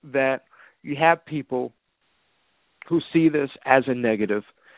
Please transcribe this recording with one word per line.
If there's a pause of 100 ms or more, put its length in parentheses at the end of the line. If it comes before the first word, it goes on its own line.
that (400)
you
have
people (1160)
who (120)
see
this (160)
as
a
negative. (340)